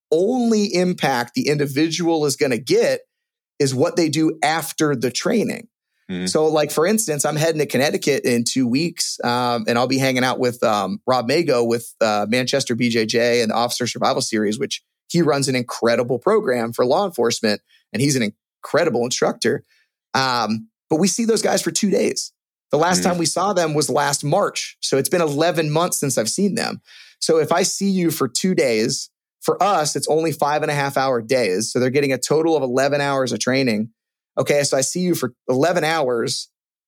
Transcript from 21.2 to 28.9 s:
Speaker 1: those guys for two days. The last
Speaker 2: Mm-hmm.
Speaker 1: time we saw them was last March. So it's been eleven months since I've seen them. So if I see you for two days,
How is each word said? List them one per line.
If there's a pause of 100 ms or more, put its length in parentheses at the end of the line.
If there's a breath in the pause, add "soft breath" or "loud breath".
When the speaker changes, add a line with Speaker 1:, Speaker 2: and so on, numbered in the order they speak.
Speaker 1:
those
guys
for
two
days. (400)
The
last
Speaker 2:
Mm-hmm.
Speaker 1:
time
we
saw
them
was
last
March.
So
it's
been
eleven
months
since
I've
seen
them. (380 loud breath)
So
if
I
see
you
for
two
days, (320)